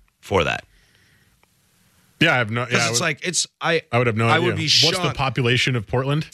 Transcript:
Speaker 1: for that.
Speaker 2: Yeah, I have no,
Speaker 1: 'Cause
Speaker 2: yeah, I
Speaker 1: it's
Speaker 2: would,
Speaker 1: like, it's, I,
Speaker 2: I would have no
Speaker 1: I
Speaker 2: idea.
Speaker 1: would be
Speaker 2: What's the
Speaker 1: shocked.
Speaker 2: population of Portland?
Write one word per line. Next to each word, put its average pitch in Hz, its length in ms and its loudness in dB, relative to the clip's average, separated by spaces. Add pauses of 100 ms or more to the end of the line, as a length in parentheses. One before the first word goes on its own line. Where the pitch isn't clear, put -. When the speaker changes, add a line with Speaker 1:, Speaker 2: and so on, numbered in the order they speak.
(200)
Speaker 1:
for 92 240 0
that. 60 200 -4 (1600)
Speaker 2:
Yeah, 156 140 4
I 127 40 4
have 110 120 -2
no, 120 140 -4
Speaker 1:
'Cause 120 80 -6
Speaker 2:
yeah, 123 60 2
I 117 120 2
Speaker 1:
it's - 40 -2
Speaker 2:
would, 120 60 -2
Speaker 1:
like, 160 220 -2
it's, 170 240 -4 (140)
I, 160 220 0 (100)
Speaker 2:
I 120 60 2
would 120 100 2
have 107 80 0
no 117 100 0
Speaker 1:
I 135 100 4
Speaker 2:
idea. 170 100 0
Speaker 1:
would 175 100 0
be 156 80 -2
Speaker 2:
What's 156 340 2
the 180 60 -4
Speaker 1:
shocked. 139 120 -4
Speaker 2:
population 127 600 0
of 107 100 -6
Portland? 135 480 -2